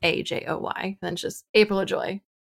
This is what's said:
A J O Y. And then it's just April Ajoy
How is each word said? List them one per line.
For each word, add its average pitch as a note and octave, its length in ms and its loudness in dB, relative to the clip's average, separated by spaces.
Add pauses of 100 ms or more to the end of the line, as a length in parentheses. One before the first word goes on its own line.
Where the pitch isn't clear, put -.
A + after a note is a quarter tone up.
A E3 200 2
J - 260 -4
O D#3+ 100 -2
Y. - 140 -4 (100)
And G3 180 -4
then F3 140 -4
it's - 80 -6
just - 220 -6 (100)
April G#3 260 6
Ajoy - 400 -2 (300)